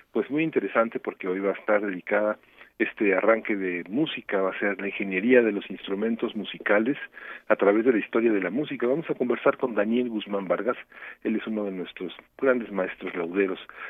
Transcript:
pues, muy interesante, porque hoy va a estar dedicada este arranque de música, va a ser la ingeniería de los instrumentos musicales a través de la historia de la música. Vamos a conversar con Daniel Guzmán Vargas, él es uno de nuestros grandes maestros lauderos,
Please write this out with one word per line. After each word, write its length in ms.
pues, 180
muy 120
interesante, 560
porque 300
hoy 120
va 100
a 40
estar 300
dedicada 540
este 340
arranque 440
de 320
música, 520
va 100
a 100
ser 200
la 60
ingeniería 560
de 80
los 180
instrumentos 680
musicales 600
a 80
través 280
de 60
la 80
historia 320
de 100
la 100
música. 360
Vamos 240
a 40
conversar 440
con 160
Daniel 340
Guzmán 380
Vargas, 300
él 100
es 140
uno 160
de 80
nuestros 400
grandes 300
maestros 460
lauderos, 420